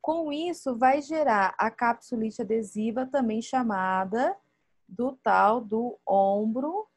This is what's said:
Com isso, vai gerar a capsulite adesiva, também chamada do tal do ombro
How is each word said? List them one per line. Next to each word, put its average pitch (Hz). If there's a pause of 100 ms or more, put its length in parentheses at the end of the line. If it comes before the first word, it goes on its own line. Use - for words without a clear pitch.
Com 311
isso, 311
vai 262
gerar 269
a 220
capsulite 233
adesiva, 220
também 233
chamada 214 (500)
do 247 (100)
tal 202
do 226 (100)
ombro 220